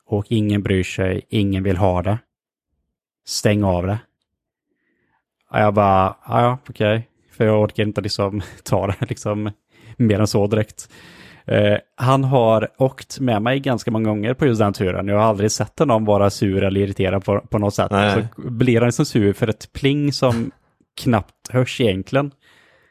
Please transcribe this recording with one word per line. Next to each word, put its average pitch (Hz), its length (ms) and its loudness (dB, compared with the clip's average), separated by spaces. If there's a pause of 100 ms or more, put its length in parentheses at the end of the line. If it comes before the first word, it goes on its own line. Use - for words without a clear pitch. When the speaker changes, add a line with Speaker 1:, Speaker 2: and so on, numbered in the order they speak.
Speaker 1:
och 104 220 -2
ingen 104 340 0
bryr 95 200 0
sig, 95 480 -4
ingen 98 320 0
vill 95 140 0
ha 90 260 0
det. 101 160 -2 (1080)
Stäng 104 380 0
av 90 220 0
det." 104 120 -2 (1500)
Och - 80 -2
jag 104 160 4
bara, 98 420 4 (120)
"Ja, 120 140 2
ja, 123 160 0 (100)
okej." 110 400 -2 (280)
För 117 80 0
jag 107 180 4
orkar 107 200 -2
inte 104 180 -4
liksom 101 420 -4 (100)
<laughs> - 120 -20
ta 95 220 -2
det 98 80 -2 (140)
liksom 104 420 -6 (460)
mer 107 240 2
än 107 60 2
så 104 200 0
direkt. 107 420 -4 (580)
Eh, 104 300 2 (200)
han 135 280 2
har 113 440 2 (100)
åkt - 420 -4
med 117 220 0
mig 131 180 -2
ganska 127 300 -4
många 110 180 0
gånger 107 260 -2
på 156 120 0
just 117 140 2
den 101 120 2
turen. 92 360 -2
Jag 101 80 2
har 104 80 4
aldrig 107 280 2
sett - 260 -6
någon 117 260 2
vara 101 260 4
sur 98 340 0
eller 98 160 0
irriterad 98 440 -2
på, 101 160 0
på - 180 -4
något 101 160 0
sätt. 95 160 -2
Speaker 2:
Nej. 101 220 2 (240)
Speaker 1:
Så - 40 -16 (100)
blir 117 300 2
han 120 80 2
liksom 143 180 0
sur 101 260 2
för 110 160 -2
ett - 240 -8
pling 143 400 0
som 120 380 0 (240)
<laughs> - 280 -20
knappt - 480 -2
hörs 127 300 -2
egentligen. 123 500 0 (600)